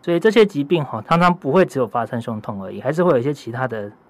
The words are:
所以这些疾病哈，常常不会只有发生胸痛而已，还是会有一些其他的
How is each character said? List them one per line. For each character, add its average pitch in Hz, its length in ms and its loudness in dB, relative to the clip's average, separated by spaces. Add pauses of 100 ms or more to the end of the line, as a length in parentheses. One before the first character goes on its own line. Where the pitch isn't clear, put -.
所 175 100 -4
以 170 80 2
这 220 120 4
些 220 120 6
疾 147 200 0
病 156 200 0
哈， 110 240 -8
常 170 140 4
常 180 100 6
不 151 200 -2
会 180 120 6
只 - 140 -2
有 123 80 2
发 117 180 -4
生 117 160 -6
胸 113 220 -8
痛 101 220 -10
而 98 100 -12
已， 101 80 -12
还 135 100 -2
是 165 120 0
会 180 80 4
有 131 80 4
一 - 20 0
些 143 100 -2
其 127 200 -10
他 127 160 -4
的 104 240 -8 (180)